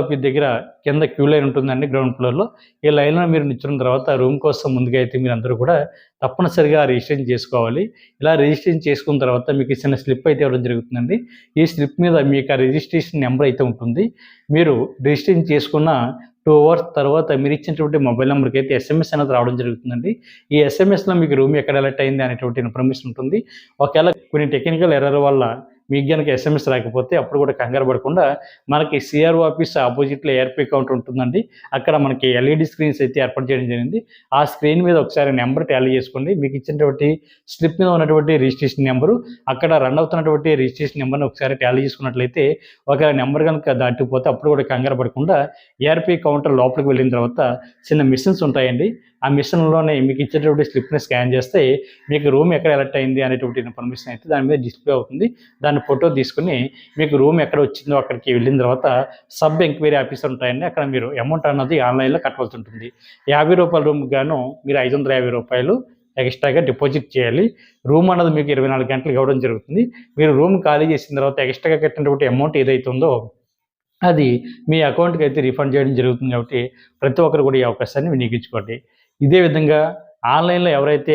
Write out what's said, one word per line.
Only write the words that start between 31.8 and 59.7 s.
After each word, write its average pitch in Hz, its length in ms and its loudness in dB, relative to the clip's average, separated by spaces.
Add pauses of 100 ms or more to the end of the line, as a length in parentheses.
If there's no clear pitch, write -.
మనకి 131 240 -2 (100)
ఎల్ఈడీ 156 320 2
స్క్రీన్స్ 151 340 -4
అయితే 131 200 -2
ఏర్పాటు 127 240 -6
చేయడం 123 240 -2
జరిగింది. 131 280 -4 (380)
ఆ - 20 4 (120)
స్క్రీన్ 156 340 0
మీద 175 160 4
ఒకసారి 139 380 -2
నెంబర్ 135 320 -2
టాలీ 131 240 2
చేసుకోండి. 131 440 -4
మీకు 139 200 -4
ఇచ్చినటువంటి 147 480 0 (460)
స్లిప్ 160 260 -2
మీద 185 160 2
ఉన్నటువంటి 156 360 2 (120)
రిజిస్ట్రేషన్ 135 460 -2
నెంబరు, 147 260 2 (380)
అక్కడ 160 180 0 (120)
రన్ 135 180 0
అవుతున్నటువంటి 156 480 0 (120)
రిజిస్ట్రేషన్ 135 420 -4
నెంబర్ని 139 260 -2
ఒకసారి 135 340 -4
టాలీ 127 220 2
చేసుకున్నట్లయితే 127 580 -2 (460)
ఒకవేళ 147 320 2
నెంబర్ 147 280 0
కనుక 147 320 -2
దాటిపోతే 127 500 -2
అప్పుడు 147 220 -2
కూడా 139 160 0
కంగారు 131 320 -2
పడకుండా 147 360 0 (500)
ఏఆర్పీ 165 280 2 (120)
కౌంటర్ 147 340 0
లోపలికి 139 300 0
వెళ్ళిన 131 240 0
తర్వాత 120 240 -2 (480)
చిన్న 151 140 2 (120)
మిషన్స్ 185 340 0
ఉంటాయండి. 131 400 0 (360)
ఆ 135 120 0
మిషన్లోనే 156 560 2 (140)
మీకు 135 160 -2
ఇచ్చేటువంటి 147 460 0
స్లిప్ని 143 360 -4
స్కాన్ 123 300 0
చేస్తే 131 260 0 (500)
మీకు 147 240 0
రూమ్ 156 220 4
ఎక్కడ 156 200 0
అలర్ట్ 139 220 -2
అయింది 131 280 -2
అనేటువంటి 127 360 -4
ఇన్ఫర్మేషన్ 120 500 -12
అయితే 117 200 -18
దాని 139 160 0
మీద 147 160 2
డిస్‌ప్లే 120 320 -4
అవుతుంది. 139 300 -2 (380)
దాన్ని 143 220 0
ఫోటో 143 300 2
తీసుకుని 143 400 -2 (420)
మీకు 147 240 0
రూమ్ 160 220 4
ఎక్కడ 147 220 0
వచ్చిందో 143 340 -6
అక్కడికి 123 360 -6
వెళ్ళిన 131 260 2
తర్వాత 127 240 0 (520)
సబ్ 160 280 0
ఎంక్వైరీ 151 340 0